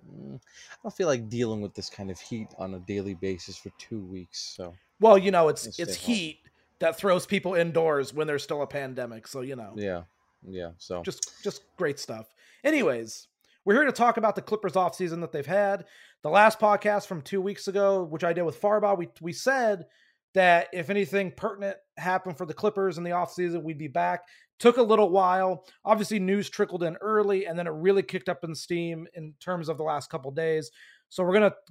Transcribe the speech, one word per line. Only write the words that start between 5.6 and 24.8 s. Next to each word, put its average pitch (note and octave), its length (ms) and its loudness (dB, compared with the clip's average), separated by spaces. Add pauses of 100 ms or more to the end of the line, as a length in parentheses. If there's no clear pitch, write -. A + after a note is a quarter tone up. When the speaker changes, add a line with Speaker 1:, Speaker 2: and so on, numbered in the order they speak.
Speaker 1:
Let's A2 140 -10
Speaker 2:
it's F3 180 -6
Speaker 1:
stay - 80 -12
home. A#3 100 0
Speaker 2:
heat E3 240 -6 (400)
that D#3+ 180 0
throws F3+ 280 2
people F#3 300 -2
indoors D#3+ 580 0
when D3+ 140 -4
there's D3 160 -4
still D3 180 -6
a C3+ 60 -4
pandemic. B2+ 580 -10
So, - 140 -12
you C3 160 -10
know. A2 220 -14
Speaker 1:
Yeah. F#2 260 -4 (420)
Yeah. F2+ 320 -10
So F2 240 -8
Speaker 2:
Just, - 440 -12
just - 160 -8 (160)
great D3 200 -4
stuff. A2 300 -14 (340)
Anyways, D#3 680 -2 (340)
we're G3+ 120 4
here D4 100 4
to C4 80 0
talk A#3 240 2
about G#3+ 180 2
the F#3 60 -6
Clippers G3+ 320 -4
offseason F3 480 -2
that D#3+ 100 -8
they've C#3+ 140 -6
had. G3 400 0 (380)
The D3+ 60 -4
last G#3 300 6
podcast G#3 480 2
from E3+ 140 -8
two G3 200 -4
weeks G3 280 -6
ago, G3 340 2
which E3 220 -4
I E3+ 80 4
did F3 100 0
with D#3 160 -2
Farba, G#3 380 4
we, E3+ 100 -4 (140)
we E3 100 -6
said A3 540 0 (480)
that F3+ 400 6
if E3 160 -4
anything G3 420 0
pertinent G3 460 -6 (180)
happened F#3 420 -4
for F3+ 80 -8
the D#3 80 -8
Clippers F#3+ 440 -2
in F3 80 -8
the F3 60 -4
offseason, F3 520 -4
we'd D#3 140 -8
be D3+ 100 -10
back. F3 360 -2 (340)
Took A#3+ 200 6
a C4 60 6